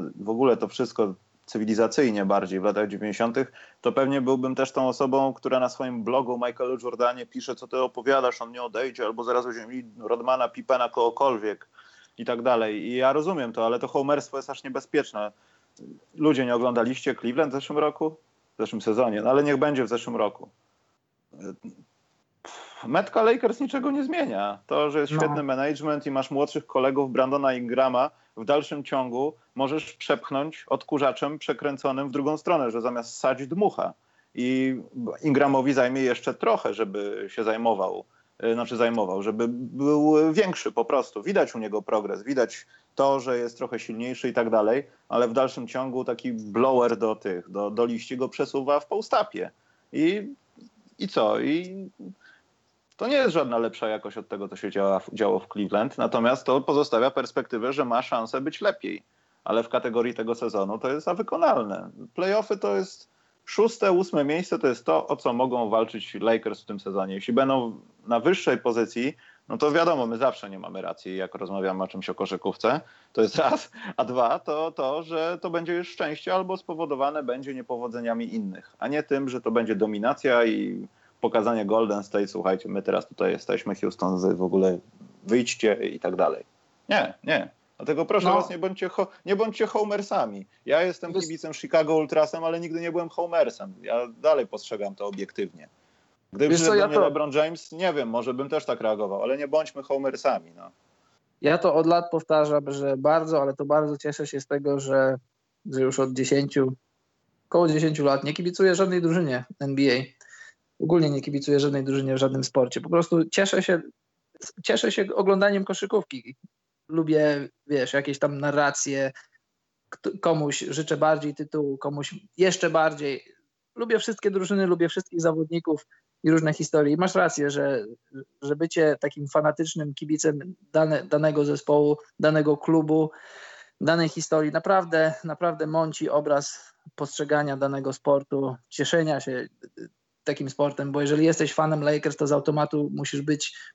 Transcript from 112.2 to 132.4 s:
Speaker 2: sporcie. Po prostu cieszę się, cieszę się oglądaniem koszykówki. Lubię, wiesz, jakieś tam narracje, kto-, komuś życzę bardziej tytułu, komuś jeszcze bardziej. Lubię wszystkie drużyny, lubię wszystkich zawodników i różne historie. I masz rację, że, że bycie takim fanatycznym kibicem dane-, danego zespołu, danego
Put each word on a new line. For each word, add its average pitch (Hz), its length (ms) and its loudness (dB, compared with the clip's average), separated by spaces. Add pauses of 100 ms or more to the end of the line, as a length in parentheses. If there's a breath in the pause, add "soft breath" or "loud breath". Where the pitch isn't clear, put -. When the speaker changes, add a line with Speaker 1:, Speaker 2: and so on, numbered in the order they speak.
Speaker 2:
sporcie. - 380 2
Po - 80 -10
prostu 165 360 4
cieszę 190 380 2
się, - 180 2 (800)
cieszę 226 280 0
się 202 140 0 (100)
oglądaniem 196 500 4
koszykówki. 196 680 -4 (520)
Lubię, 151 640 2 (180)
wiesz, 135 260 0
jakieś 139 260 -2
tam 143 180 0
narracje, 143 720 0 (800 loud breath)
kto-, - 320 -8
komuś 151 380 2
życzę 156 380 -4
bardziej 147 380 2
tytułu, 147 420 -4
komuś 143 380 -6 (220)
jeszcze 180 320 4
bardziej. 151 540 0 (520)
Lubię 226 240 0
wszystkie 208 320 -2
drużyny, 190 360 2
lubię 170 220 4
wszystkich 180 320 -4
zawodników 160 640 0 (360 soft breath)
i 156 80 4
różne 156 220 4
historie. 151 400 2
I 156 40 2
masz 185 180 0
rację, 151 340 2
że, 139 360 0 (560)
że 143 140 -2
bycie 156 440 2
takim 143 280 -4
fanatycznym 151 640 0
kibicem 151 600 -2 (160)
dane-, 156 360 2
danego 151 380 2
zespołu, 147 520 4 (220 loud breath)
danego 151 380 4